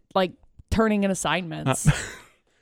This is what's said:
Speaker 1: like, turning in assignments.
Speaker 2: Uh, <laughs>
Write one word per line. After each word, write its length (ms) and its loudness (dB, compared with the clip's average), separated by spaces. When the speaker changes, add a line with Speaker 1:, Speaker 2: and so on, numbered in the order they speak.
Speaker 1:
like, 180 2
turning 340 2
in 60 0
assignments. 800 -2
Speaker 2:
Uh, 80 8
<laughs> 60 -8